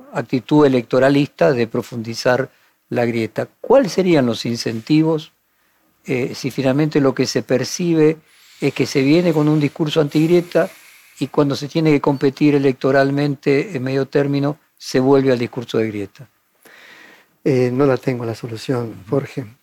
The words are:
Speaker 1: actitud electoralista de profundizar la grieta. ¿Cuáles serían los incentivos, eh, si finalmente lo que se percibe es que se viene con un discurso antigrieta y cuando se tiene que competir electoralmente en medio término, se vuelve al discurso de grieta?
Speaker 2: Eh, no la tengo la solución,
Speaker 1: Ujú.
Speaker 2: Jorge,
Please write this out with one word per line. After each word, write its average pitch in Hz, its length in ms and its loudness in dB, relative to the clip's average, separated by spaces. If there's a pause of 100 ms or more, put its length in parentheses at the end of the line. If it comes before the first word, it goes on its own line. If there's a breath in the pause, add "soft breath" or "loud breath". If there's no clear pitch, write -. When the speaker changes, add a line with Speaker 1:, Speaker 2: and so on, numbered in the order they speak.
(140)
Speaker 1:
actitud 147 520 2
electoralista 139 880 2
de 120 160 0
profundizar 120 840 -4 (400)
la 120 160 -2
grieta. 117 420 -4 (120)
¿Cuáles 247 320 2
serían 170 340 2
los 113 200 -4
incentivos, 151 880 -2 (720)
eh, 123 300 -4
si 135 160 -8
finalmente 143 500 0
lo 135 120 2
que 127 140 -2
se 123 160 -2
percibe 156 760 0 (440 soft breath)
es 143 120 0
que 135 120 -2
se 139 160 -2
viene 160 320 2
con 151 140 0
un 156 120 2
discurso 147 420 -2
antigrieta 165 680 0 (500)
y 139 80 -4
cuando 143 280 0
se 143 120 -8
tiene 160 240 0
que 143 100 2
competir 143 540 2
electoralmente 139 1200 0
en 127 80 -6
medio 135 240 -2
término, 143 500 -2 (200)
se - 220 -4
vuelve 135 320 4
al 120 80 0
discurso 120 380 -6
de 110 100 0
grieta? 104 400 -10 (1160 soft breath)
Speaker 2:
Eh, 127 280 2
no 131 140 2
la 131 120 2
tengo 123 280 -4
la 113 100 -6
solución, 117 680 -6
Speaker 1:
Ujú. 87 80 -14
Speaker 2:
Jorge, 135 340 -4 (180)